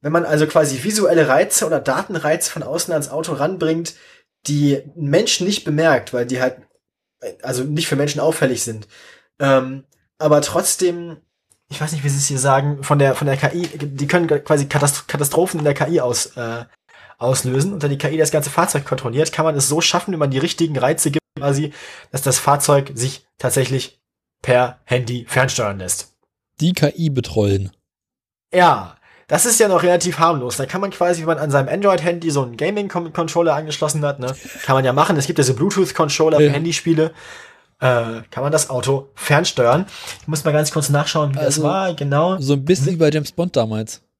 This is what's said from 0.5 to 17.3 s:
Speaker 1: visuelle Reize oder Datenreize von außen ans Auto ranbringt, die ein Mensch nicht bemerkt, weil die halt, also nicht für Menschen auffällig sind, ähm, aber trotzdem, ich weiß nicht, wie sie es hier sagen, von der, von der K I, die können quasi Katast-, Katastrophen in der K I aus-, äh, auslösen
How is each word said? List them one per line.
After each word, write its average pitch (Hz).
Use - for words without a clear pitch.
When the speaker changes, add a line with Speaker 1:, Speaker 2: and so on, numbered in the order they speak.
Speaker 1:
visuelle 170
Reize -
oder 156
Datenreize 156
von 160
außen 165
ans 147
Auto 160
ranbringt, 165
die 143
ein -
Mensch 185
nicht 196
bemerkt, 151
weil 123
die 127
halt, 127
also 127
nicht 151
für 143
Menschen 143
auffällig 131
sind, 110
ähm, 135
aber 151
trotzdem, 175
ich -
weiß 156
nicht, 143
wie 143
sie 139
es 139
hier 139
sagen, 139
von 143
der, 139
von 147
der 135
K 147
I, 175
die 143
können 175
quasi 143
Katast-, 139
Katastrophen 160
in 147
der 147
K 143
I 165
aus-, -
äh, 117
auslösen 135